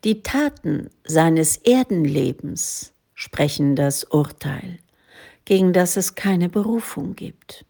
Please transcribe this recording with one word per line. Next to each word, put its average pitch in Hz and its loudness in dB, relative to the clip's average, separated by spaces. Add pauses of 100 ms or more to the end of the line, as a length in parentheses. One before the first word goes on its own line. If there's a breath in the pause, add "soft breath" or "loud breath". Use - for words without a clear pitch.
Die 214 0
Taten 269 -2 (140)
seines 160 2
Erdenlebens 156 0 (220)
sprechen 143 -2
das 139 -2
Urteil, 147 -4 (680 loud breath)
gegen 190 4
das 180 2
es 190 -4
keine 180 0
Berufung 214 -4
gibt. - -18